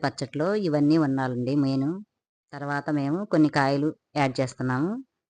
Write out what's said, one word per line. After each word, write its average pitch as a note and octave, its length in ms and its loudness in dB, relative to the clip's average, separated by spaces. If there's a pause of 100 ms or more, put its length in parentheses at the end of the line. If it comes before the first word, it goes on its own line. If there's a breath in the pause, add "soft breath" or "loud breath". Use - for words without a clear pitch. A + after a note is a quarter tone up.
పచ్చట్లో C#3 420 -4 (220)
ఇవన్నీ D3 280 4 (100)
ఉండాలండి C3 480 -2 (100)
మెయిన్. C3+ 260 0 (640)
తర్వాత C#3+ 320 -6 (140)
మేము C#3+ 200 0 (120)
కొన్ని D#3 260 6
కాయలు C#3+ 320 2 (300)
యాడ్ C3+ 200 0
చేస్తున్నాము, C3 520 -2 (380)